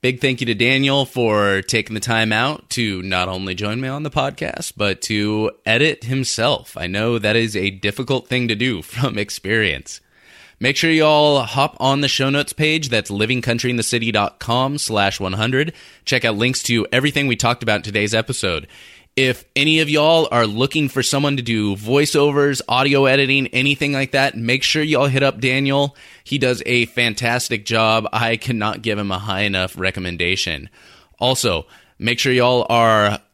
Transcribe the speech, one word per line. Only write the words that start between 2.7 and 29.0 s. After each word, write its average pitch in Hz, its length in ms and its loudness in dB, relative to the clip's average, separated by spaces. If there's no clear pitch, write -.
to 104 300 -4
not 92 260 -2
only 92 280 -6
join 104 260 -4
me 131 60 -6
on 143 160 -8
the 147 80 -8
podcast, - 680 -4
but 98 260 -2
to 107 480 0
edit 123 380 2
himself. 127 760 -2
I 87 80 -6
know 107 320 -2
that 107 180 0
is 113 200 0
a 98 160 0
difficult 113 560 -4
thing 127 220 0
to 110 60 0
do 110 260 -2
<laughs> - 20 -14
from 120 340 -2
experience. 101 840 -4
Make 131 180 0
sure 160 140 2
y'all 151 500 4
hop 139 380 -2
on 135 220 2
the 139 60 0
show 135 220 0
notes 143 240 -2
page. 156 360 0
That's 110 220 -2
living 110 300 0
country 120 300 -2
in 120 60 -2
the 113 60 -2
city 113 280 -2
dot 101 280 0
com 131 380 0
slash 101 420 0
one 92 140 -4
hundred. 127 400 -2
Check 127 180 0
out 113 140 0
links 123 260 0
to 117 280 0
everything 139 340 0
we 123 100 0
talked 120 280 0
about 107 140 2
in 85 40 -4
today's 104 320 -2
episode. 98 540 -2
If 131 280 0
any 156 240 4
of 151 100 0
y'all 151 400 4
are 117 160 2
looking 131 440 0
for 135 120 -2
someone 139 360 0
to 127 60 -4
do 107 340 0
voiceovers, 143 880 2
audio 139 380 4
editing, 135 420 2
anything 139 460 0
like 135 180 -2
that, 135 240 0
make 120 260 0
sure 156 220 0
y'all 147 240 2
hit 131 160 2
up 135 160 0
Daniel. 139 560 0
He 143 120 -4
does 123 280 0
a 120 220 2
fantastic 120 800 -2
job. 110 460 2
I 117 240 0
cannot 110 460 -4
give 107 180 -2
him 101 120 -4